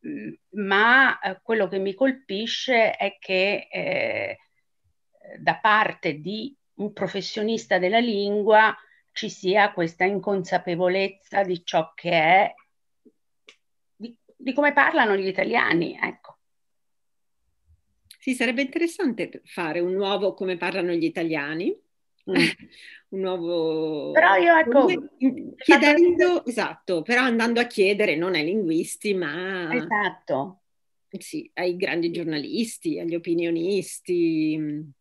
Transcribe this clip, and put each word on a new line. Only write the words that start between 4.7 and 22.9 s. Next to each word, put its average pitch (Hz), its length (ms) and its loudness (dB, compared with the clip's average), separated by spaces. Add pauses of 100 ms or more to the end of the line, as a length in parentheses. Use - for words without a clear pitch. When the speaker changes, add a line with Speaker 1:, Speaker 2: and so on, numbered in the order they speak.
Speaker 1:
da 165 180 0
parte 208 640 0
di 214 360 -8 (200)
un 208 180 -8
professionista 202 840 -2
della 185 200 2
lingua 208 760 4 (380)
ci 214 180 -8
sia 202 420 2
questa 170 320 -2
inconsapevolezza 185 1400 -2
di 180 220 -4
ciò 160 300 -2
che 170 160 -4
è, 170 420 4 (1400)
di, 233 200 -18 (200)
di 254 180 -6
come 285 200 2
parlano 277 440 4
gli 190 80 -2
italiani, 180 760 0
ecco. - 360 -8 (1800)
Speaker 2:
Sì, 262 140 -4
sarebbe 254 280 -2
interessante 302 840 -4
fare 170 340 -4
un 180 140 0
nuovo 196 400 -2
come 185 240 -6
parlano 180 340 -4
gli 165 140 0
italiani, 160 680 -4 (540)
Speaker 1:
Mm. 185 60 -2
Speaker 2:
<laughs> - 360 0 (440)